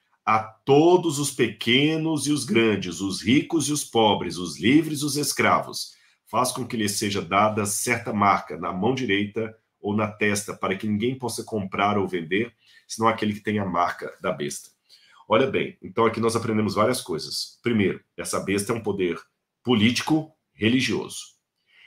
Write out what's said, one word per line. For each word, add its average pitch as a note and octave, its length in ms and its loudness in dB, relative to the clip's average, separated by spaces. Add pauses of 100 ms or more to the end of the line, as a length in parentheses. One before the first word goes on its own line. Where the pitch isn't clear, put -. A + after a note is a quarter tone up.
(240)
"A A2 180 2
todos D#3+ 760 4
os C#3+ 120 -2
pequenos C#3+ 960 0
e D3 60 2
os C3+ 120 -2
grandes, G2 560 0
os F#2+ 220 -4
ricos D3+ 460 2
e D3 40 -2
os D3 120 -2
pobres, G2 520 2
os F2 220 -8
livres D3 420 4
e C#3 40 -4
os C#3 120 -4
escravos, G#2+ 800 -2 (320)
faz A#2+ 260 0
com B2+ 140 -8
que B2 100 -8
lhes G#2 160 0
seja G2+ 300 -2
dada G#2 420 2
certa A#2 480 -2
marca G2+ 440 2
na E2+ 160 -6
mão G2+ 220 0
direita G#2+ 640 -2 (240)
ou G#2 160 -2
na G#2+ 100 2
testa, G2+ 480 -2
para F#2+ 220 -4
que G#2 100 -8
ninguém A2 320 -2
possa A#2 240 -6
comprar G#2 540 -2
ou F#2+ 100 2
vender, F#2 480 -4 (320)
senão A2+ 220 0
aquele G#2+ 240 0
que G#2 80 -10
tem G#2+ 180 -2
a G2+ 60 -2
marca F2 560 -2
da F#2 100 -2
besta." C#2+ 400 -8 (560)
Olha A#2+ 200 4
bem, E2 360 -4
então F#2 220 0
aqui A2 160 0
nós A2+ 160 0
aprendemos G#2+ 380 0
várias A#2 260 2
coisas. - 640 -8
Primeiro, G#2 380 0 (160)
essa F2+ 220 -6
besta G2+ 340 -2
é A#2 40 -2
um A2 60 -6
poder F#2 360 -2 (440)
político B2 680 2 (200)
religioso. A#2 880 -2 (480)